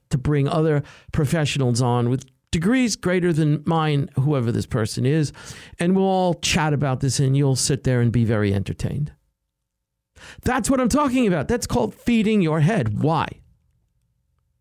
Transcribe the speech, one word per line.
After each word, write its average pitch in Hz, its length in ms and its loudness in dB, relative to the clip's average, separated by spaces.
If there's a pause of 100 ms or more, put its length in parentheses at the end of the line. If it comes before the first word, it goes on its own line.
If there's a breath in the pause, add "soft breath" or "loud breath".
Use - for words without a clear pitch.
(100)
to 147 80 0
bring 143 280 0
other 151 380 0 (260 loud breath)
professionals 135 720 0
on 120 260 2
with 131 160 -2 (280)
degrees 220 420 0
greater 180 380 0
than 151 340 0
mine, 156 480 0
whoever 131 380 0
this 107 140 -2
person 120 380 -2
is, 147 280 0 (480 loud breath)
and 180 160 2
we'll 190 80 2
all 185 300 0
chat 156 380 -2
about 135 280 -2
this, 135 180 -2
and 135 180 2
you'll 139 200 2
sit 135 260 -2
there 127 180 0
and 120 120 2
be 117 120 2
very 104 300 0
entertained. 101 560 -4 (1300 loud breath)
That's 247 280 0
what 262 100 2
I'm 254 80 2
talking 262 380 2
about. 175 220 0
That's 240 180 -2
called 240 300 -2
feeding 220 440 2
your 160 200 2
head. 127 420 0
Why? 147 380 -2 (1200)